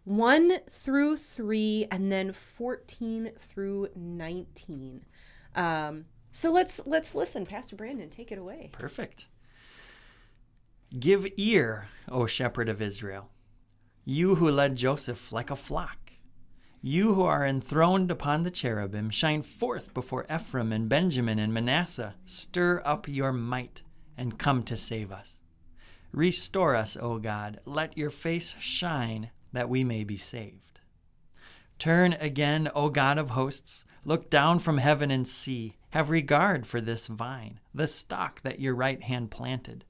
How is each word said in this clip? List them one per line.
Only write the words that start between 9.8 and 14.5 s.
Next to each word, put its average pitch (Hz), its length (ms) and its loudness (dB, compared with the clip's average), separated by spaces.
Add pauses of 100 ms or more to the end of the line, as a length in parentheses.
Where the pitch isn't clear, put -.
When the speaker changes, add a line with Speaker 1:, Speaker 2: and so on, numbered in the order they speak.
Speaker 2:
"Give 190 280 4 (100)
ear, 127 520 2 (200)
O 123 180 0
shepherd 120 420 -2
of 104 140 -2
Israel, 101 480 -8 (720)
you 165 320 4
who 160 140 6